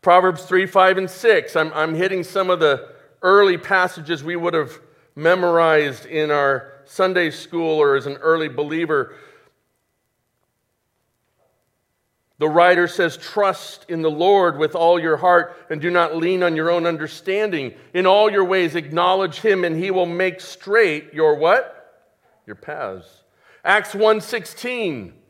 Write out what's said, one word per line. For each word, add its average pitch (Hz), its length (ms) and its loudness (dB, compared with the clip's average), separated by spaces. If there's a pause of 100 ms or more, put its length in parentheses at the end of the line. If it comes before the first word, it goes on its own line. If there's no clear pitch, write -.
Proverbs 180 460 2
three, 185 180 0
five, 190 320 2
and 185 140 -6
six. - 440 0
I'm, 160 200 0
I'm 160 200 -2
hitting 185 300 -2
some 185 240 -4
of 180 120 0
the 143 280 0 (320)
early 190 380 4
passages 170 680 -4
we 170 120 -8
would 170 180 -4
have 151 180 -4 (440)
memorized 165 920 2
in 151 240 -4
our 139 420 0 (140)
Sunday 180 440 0
school 160 480 -4
or 143 160 4
as 135 120 -2
an 139 100 -10
early 160 320 0
believer. 147 680 -4 (3250)
The 151 100 0
writer 175 380 4
says, 170 300 -2
"Trust - 720 -4
in 170 140 -6
the 160 80 0
Lord 175 480 2
with 156 180 -2
all 170 240 2
your 160 160 0
heart 175 400 2 (140)
and 156 100 -6
do 170 100 -4
not 170 260 0
lean 180 280 0
on 170 100 0
your 160 160 -2
own 170 160 0
understanding. 170 880 -6 (180)
In 180 140 0
all 208 240 4
your 202 140 0
ways 175 320 -2
acknowledge 175 640 -2
him 196 260 0
and 165 120 -2
he 185 140 -4
will 185 160 0
make 180 340 -4
straight" 196 720 -2
your 151 220 2
what? - 720 -2 (400)
Your 104 80 -16
paths. 98 680 -14 (400)
Acts 202 280 0
one 214 280 2
sixteen. 196 960 -8 (160)